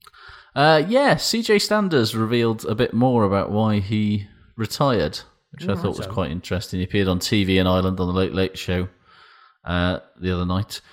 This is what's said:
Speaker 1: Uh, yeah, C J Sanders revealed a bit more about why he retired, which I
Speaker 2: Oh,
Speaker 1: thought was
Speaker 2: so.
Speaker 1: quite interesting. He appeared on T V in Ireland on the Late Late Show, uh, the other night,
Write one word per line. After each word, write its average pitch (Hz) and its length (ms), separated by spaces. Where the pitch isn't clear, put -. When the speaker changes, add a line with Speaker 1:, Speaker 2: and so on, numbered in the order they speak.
Speaker 1:
Uh, 151 320
yeah, 247 300
C 226 260
J 214 160
Sanders 170 560
revealed 113 520
a 107 80
bit 117 200
more 120 300
about 98 260
why 104 300
he 104 460
retired, 110 640
which 170 160
I 101 40
Speaker 2:
Oh, 95 40
Speaker 1:
thought 90 200
was - 100
Speaker 2:
so. - 60
Speaker 1:
quite 85 180
interesting. 87 500
He 90 40
appeared 98 240
on 92 100
T 104 260
V 95 140
in 92 80
Ireland 92 320
on 92 80
the 87 60
Late 92 220
Late 92 220
Show, 90 320
uh, 90 340
the 92 120
other 90 140
night, 92 340